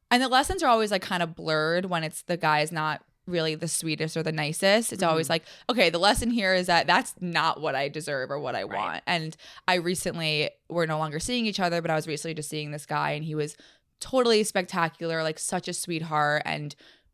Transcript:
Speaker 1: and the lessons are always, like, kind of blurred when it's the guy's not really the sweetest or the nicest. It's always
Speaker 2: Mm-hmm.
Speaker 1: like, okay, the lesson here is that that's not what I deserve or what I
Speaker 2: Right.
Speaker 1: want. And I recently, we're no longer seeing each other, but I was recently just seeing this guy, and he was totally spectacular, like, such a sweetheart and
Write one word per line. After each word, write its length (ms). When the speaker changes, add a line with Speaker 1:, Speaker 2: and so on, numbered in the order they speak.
Speaker 1:
and 120
the 60
lessons 340
are 60
always, 220
like, 120
kind 200
of 120
blurred 520
when 180
it's 180
the 140
guy's 360
not 300
really 280
the 140
sweetest 500
or 40
the 100
nicest. 600
It's 100
always 240
Speaker 2:
Mm-hmm. 60
Speaker 1:
like, 120
okay, 200
the 80
lesson 320
here 240
is 120
that 200
that's 340
not 400
what 140
I 140
deserve 420
or 80
what 160
I 100
Speaker 2:
Right. 120
Speaker 1:
want. 300
And 280
I 100
recently, 720
we're 180
no 120
longer 200
seeing 280
each 140
other, 200
but 100
I 40
was 120
recently 280
just 160
seeing 200
this 140
guy, 280
and 120
he 100
was 220
totally 460
spectacular, 800
like, 160
such 300
a 40
sweetheart 720
and 300